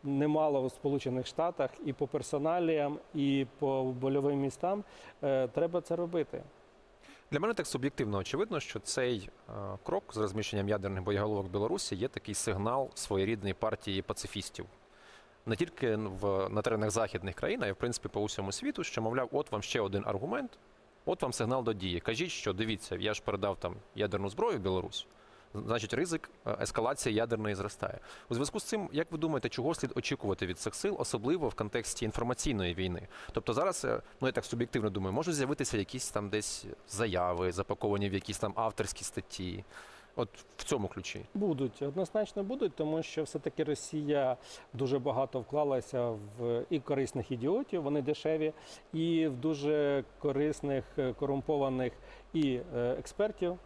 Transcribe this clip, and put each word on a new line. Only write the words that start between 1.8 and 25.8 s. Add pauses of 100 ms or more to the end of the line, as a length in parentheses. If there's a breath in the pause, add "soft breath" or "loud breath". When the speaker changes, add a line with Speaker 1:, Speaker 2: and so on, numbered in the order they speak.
Speaker 1:
і
по
персоналіям, (160)
і (120)
по
больовим
містам, (380 loud breath)
е,
треба
це
робити. (880 loud breath)
Speaker 2:
Для
мене
так
суб'єктивно
очевидно,
що
цей, (180)
е, (300)
крок
з
розміщенням
ядерних
боєголовок
в
Білорусі
є
такий
сигнал
своєрідної
партії
пацифістів. (800 loud breath)
Не
тільки
в,
на
теренах
західних
країн,
а
й,
в
принципі,
по
усьому
світу,
що,
мовляв,
от
вам
ще
один
аргумент: (460)
от
вам
сигнал
до
дії.
Кажіть,
що,
дивіться,
я
ж
передав
там (200)
ядерну
зброю
в
Білорусь, (480 loud breath)
значить,